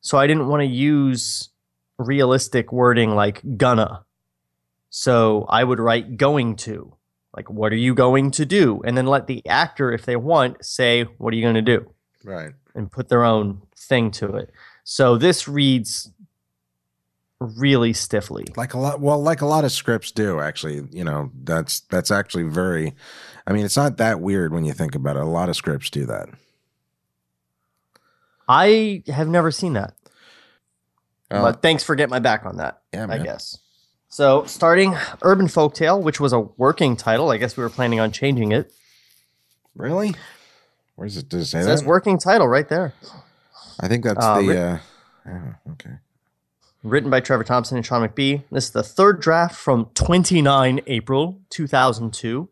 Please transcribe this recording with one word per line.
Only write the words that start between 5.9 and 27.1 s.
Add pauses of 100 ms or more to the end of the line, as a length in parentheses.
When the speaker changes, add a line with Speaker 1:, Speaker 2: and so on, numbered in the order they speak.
Speaker 1:
"going
to." (420)
Like,
"What
are
you
going
to
do?"
And
then
let
the
actor,
if
they
want,
say, (160)
"What
are
you
gonna
do?" (320)
Speaker 2:
Right. (220)
Speaker 1:
And
put
their
own (140)
thing
to
it. (340)
So
this
reads (1300)
really
stiffly. (100)
Speaker 2:
Like
a
lot,
well,
like
a
lot
of
scripts
do,
actually.
You
know, (140)
that's,
that's
actually
very, (520)
I
mean,
it's
not
that
weird
when
you
think
about
it.
A
lot
of
scripts
do
that. (2250)